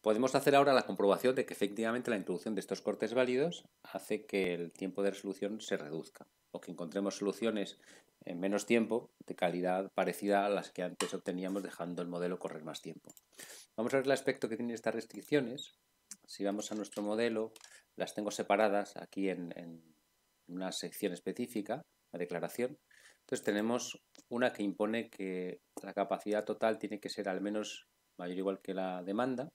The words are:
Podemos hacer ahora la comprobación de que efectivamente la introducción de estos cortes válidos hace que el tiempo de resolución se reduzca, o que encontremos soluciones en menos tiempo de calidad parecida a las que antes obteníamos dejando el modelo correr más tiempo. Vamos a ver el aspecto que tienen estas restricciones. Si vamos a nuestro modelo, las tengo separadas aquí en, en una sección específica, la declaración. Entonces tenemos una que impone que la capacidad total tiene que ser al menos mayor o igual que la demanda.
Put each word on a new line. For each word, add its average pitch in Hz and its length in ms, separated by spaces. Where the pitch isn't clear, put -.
Podemos 113 340
hacer 139 200
ahora 139 180
la 120 120
comprobación 101 500
de - 100
que - 80
efectivamente 113 560
la 110 80
introducción - 380
de 95 60
estos - 200
cortes 107 320
válidos 127 520
hace - 420
que 92 280
el 85 180
tiempo 95 320
de 98 80
resolución 101 500
se 98 160
reduzca, 78 480
o 87 100
que 92 100
encontremos 87 460
soluciones 101 640
en 87 140
menos 101 260
tiempo 113 460
de - 100
calidad 90 600
parecida 101 500
a 104 40
las 95 220
que 90 120
antes 90 300
obteníamos 92 500
dejando 87 380
el 87 60
modelo 87 320
correr 78 240
más 78 180
tiempo. - 300
Vamos 120 180
a 135 40
ver 127 80
el 139 60
aspecto 135 360
que 110 80
tienen 120 200
estas 110 200
restricciones. 120 800
Si - 180
vamos 104 280
a 107 40
nuestro 104 280
modelo, 110 480
las - 160
tengo 104 180
separadas 101 680
aquí 98 320
en, 87 280
en 82 260
una 92 240
sección 92 400
específica, 107 680
la 87 60
declaración. 90 580
Entonces - 220
tenemos 110 580
una 123 240
que 104 100
impone 107 460
que 92 500
la 95 120
capacidad 104 520
total 110 320
tiene 104 220
que - 100
ser 98 200
al 95 120
menos 107 460
mayor 90 180
o 92 40
igual 95 220
que 95 120
la 92 300
demanda. 123 520